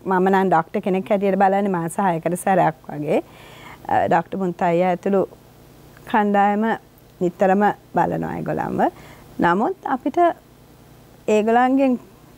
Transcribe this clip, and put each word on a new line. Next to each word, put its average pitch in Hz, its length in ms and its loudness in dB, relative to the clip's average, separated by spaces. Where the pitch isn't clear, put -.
මම 185 240 0
නම් 190 240 2
ඩොක්ටර් 165 320 0
කෙනෙක් 190 260 -4
හැටියට 196 320 0
බලන්නේ 196 320 2
මාස 165 260 -4
හයකට 170 380 -2
සැරයක් 170 400 0
වගේ. 147 360 -4
අ, - 100 -4
ඩොක්ටර් 170 340 0
මුන්තයියා 180 520 0
ඇතුළු 190 320 0
කණ්ඩායම 202 640 0
නිතරම 185 440 0
බලනවා 165 440 -2
ඒගොල්ලන්ව. 160 480 -4
නමුත් 202 480 0
අපිට - 340 -6
ඒගොල්ලන්ගෙන් 247 680 2